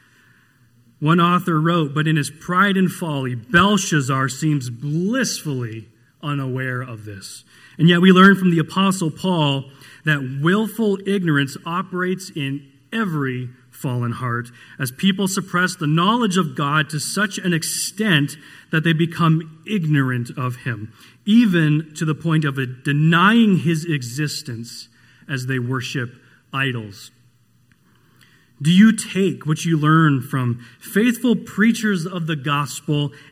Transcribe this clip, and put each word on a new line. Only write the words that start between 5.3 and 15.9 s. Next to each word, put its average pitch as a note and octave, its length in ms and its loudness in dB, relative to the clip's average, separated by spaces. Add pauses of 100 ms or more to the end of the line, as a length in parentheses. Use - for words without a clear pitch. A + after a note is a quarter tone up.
unaware C3 600 -6
of A2+ 220 -14
this." G2+ 400 -16 (340)
And D#3+ 100 6
yet F3 120 6
we F#3 100 10
learn F#3+ 260 10
from F#3 140 2
the E3+ 80 2
Apostle F#3 520 -2
Paul D3 600 -2 (340)
that C#3 360 -2
willful G3+ 640 0
ignorance E3 520 0 (100)
operates F3+ 640 -6
in C#3+ 320 -6 (280)
every C#3 600 -4 (200)
fallen B2 420 -4
heart A#2+ 380 -6 (280)
as B2+ 140 -4
people G3 360 0
suppress F3+ 460 -2
the D#3+ 120 -4
knowledge F#3+ 520 2